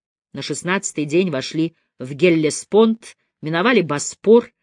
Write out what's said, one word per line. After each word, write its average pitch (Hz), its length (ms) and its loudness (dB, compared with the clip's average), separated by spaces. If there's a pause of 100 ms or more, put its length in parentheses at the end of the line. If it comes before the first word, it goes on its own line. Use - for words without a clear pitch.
(320)
На 139 100 -12
шестнадцатый 165 640 -6
день 175 240 0
вошли 156 460 -4 (220)
в 127 140 -12
Геллеспонд, 170 1040 0 (240)
миновали 180 400 0
Боспор, 170 720 0 (100)